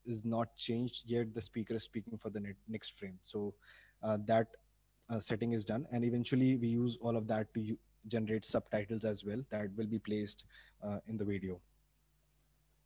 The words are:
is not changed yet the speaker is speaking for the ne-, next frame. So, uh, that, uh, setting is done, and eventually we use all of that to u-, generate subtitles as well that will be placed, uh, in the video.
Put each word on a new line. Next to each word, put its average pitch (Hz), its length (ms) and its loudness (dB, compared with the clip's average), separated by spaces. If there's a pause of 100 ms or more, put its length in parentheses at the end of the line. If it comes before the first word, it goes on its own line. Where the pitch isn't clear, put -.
is 113 200 -4
not 113 320 0
changed 120 500 -2
yet 117 260 0
the 113 80 -4
speaker 113 360 -4
is 110 80 -2
speaking 113 340 -8
for 110 100 -6
the 104 120 -4
ne-, 101 120 -6 (160)
next - 300 -6
frame. - 240 -10
So, 104 320 -4 (480)
uh, 107 240 2
that, 113 220 6 (600)
uh, 113 120 0
setting 117 320 0
is 110 120 2
done, 110 280 -2
and 120 120 2
eventually 127 520 4
we 120 100 2
use 117 340 2
all 117 160 2
of 110 120 0
that 110 260 0
to 113 60 0
u-, 107 180 -2 (300)
generate 110 360 2
subtitles 107 600 0
as 107 200 0
well 104 160 -2 (100)
that 104 260 -2
will 110 100 -2
be 110 140 0
placed, 104 440 -2 (380)
uh, 101 240 -4
in 110 100 -4
the 104 80 0
video. 95 360 -2 (1300)